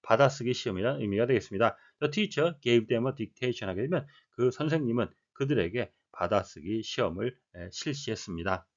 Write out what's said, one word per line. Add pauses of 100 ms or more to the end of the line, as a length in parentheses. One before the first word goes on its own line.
받아쓰기
시험이라는
의미가
되겠습니다. (220)
The
teacher
gave
them
a
dictation
하게
되면 (240)
그
선생님은 (240)
그들에게 (200)
받아쓰기
시험을, (200)
예,
실시했습니다. (120)